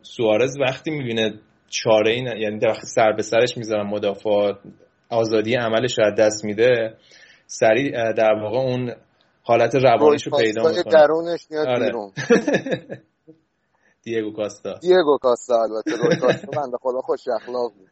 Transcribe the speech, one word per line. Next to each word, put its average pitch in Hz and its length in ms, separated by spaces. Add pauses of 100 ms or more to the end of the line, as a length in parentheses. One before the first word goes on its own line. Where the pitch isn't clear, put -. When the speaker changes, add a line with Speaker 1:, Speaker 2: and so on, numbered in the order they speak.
Speaker 1:
سوارز 120 580
وقتی 131 300
می‌بینه 113 500 (280)
چاره‌ای 110 540
ن-، 113 180
یعنی 107 260
وقتی 107 200
سر 110 260
به 107 100
سرش 120 340
می‌ذارن 107 300
مدافع 104 640 (580)
آزادی 113 440
عملش 120 440
رو 107 80
از 101 120
دست 107 260
می‌ده، 113 520 (500)
سریع، 123 500
اه، 113 160
در 110 300
واقع 107 160
اون 127 360 (480)
حالت 117 320
روانیشو 143 560
Speaker 2:
روی 143 120
Speaker 1:
پیدا 110 200
Speaker 2:
کاستای 160 220
Speaker 1:
می‌کنه. - 80
Speaker 2:
درونش 160 580
میاد 151 180
Speaker 1:
آره. 120 160
Speaker 2:
بیرون. 104 320
Speaker 1:
<laughs> 143 40 (1800)
دیگو 110 280
کاستا. 101 480
Speaker 2:
دیگو 165 420
کاستا، 123 400
البته 107 340
روی - 200
کاستا 127 320 (140)
بنده 123 200
خدا 127 180
خوش 143 200 (140)
اخلاق 120 440
بود. 95 140